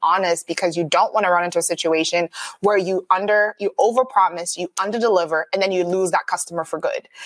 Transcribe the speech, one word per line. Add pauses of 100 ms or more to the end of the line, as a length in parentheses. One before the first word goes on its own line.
honest,
because
you
don't
wanna
run
into
a
situation (320)
where
you
under,
you
overpromise,
you (100)
underdeliver, (100)
and
then
you
lose
that
customer
for
good. (180)